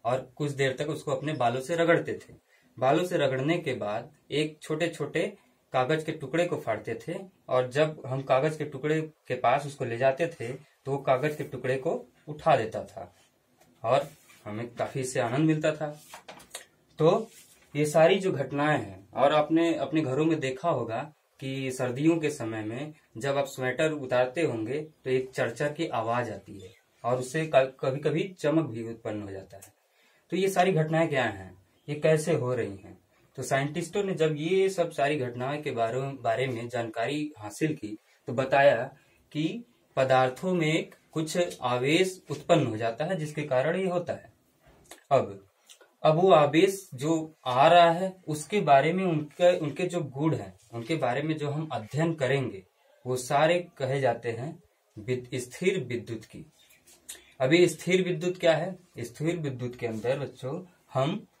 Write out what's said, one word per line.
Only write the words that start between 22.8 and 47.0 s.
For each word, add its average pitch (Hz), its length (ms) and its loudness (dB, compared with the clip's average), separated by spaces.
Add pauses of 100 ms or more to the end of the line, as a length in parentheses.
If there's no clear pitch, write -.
जब 139 200 -2
आप 139 100 0
स्वेटर 127 440 -2
उतारते 127 520 0
होंगे, 120 380 -2 (240)
तो 131 60 -4
एक 131 200 0
चरचर 135 420 -2
की 160 140 -4
आवाज 117 440 -2
आती 98 280 -14
है 92 160 -20 (300)
और 123 140 0
उससे 156 360 -4
क-, 131 260 4
कभी-कभी 151 580 -2
चमक 156 260 2
भी 113 240 -8
उत्पन्न 107 340 -8
हो 101 80 -12
जाता 95 260 -14
है। - 160 -20 (580)
तो 170 60 -4
ये 190 120 2
सारी 180 240 4
घटनाएं 156 360 2
क्या 131 160 0
हैं, 95 360 -8 (280)
ये 147 80 -6
कैसे 156 380 2
हो 127 200 0
रही 101 220 -4
हैं? 92 240 -20 (360)
तो 131 60 -8
साइंटिस्टों 151 640 -2
ने 190 100 -2
जब 156 220 2
ये 190 320 2
सब 170 220 -2
सारी 147 260 0
घटनाएं 127 460 -4
के 143 80 -6
बारे, 117 300 -2
बारे 131 460 -2
में 120 220 -6
जानकारी 123 680 -4
हासिल 107 360 -4
की, 107 240 -12 (280)
तो 131 60 -6
बताया 135 640 2 (360)
कि 180 320 -4 (320)
पदार्थों 131 580 2
में 160 340 0 (240)
कुछ 160 260 -4 (240)
आवेश 139 680 0
उत्पन्न 147 360 2
हो 110 100 -4
जाता 113 280 -2
है, 185 120 -2
जिसके 156 260 -4
कारण 139 340 2
ये 190 100 0
होता 175 260 -2
है। - 200 -14 (800)
अब, 98 360 0 (560)
अब 156 140 6
वो 185 160 6
आवेश 160 600 6
जो 156 400 -2 (120)